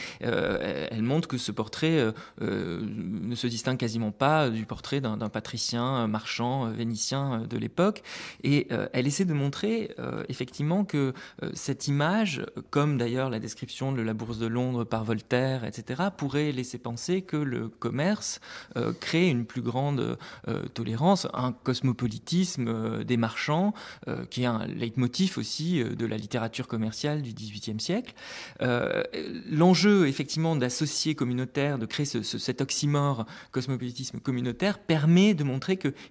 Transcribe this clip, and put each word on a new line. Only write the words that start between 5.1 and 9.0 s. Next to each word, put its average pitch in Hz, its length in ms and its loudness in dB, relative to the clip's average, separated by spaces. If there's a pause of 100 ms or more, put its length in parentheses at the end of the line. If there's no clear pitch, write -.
d'un 107 120 -4
patricien, 123 680 -2
euh, 117 100 2
marchand, 117 580 -2
euh, 113 60 -2
vénitien, 117 720 -2
euh, - 40 -6
de 117 100 -4
l'époque, 170 460 0 (400)
et, 143 300 4
euh, 101 200 0
elle 127 140 2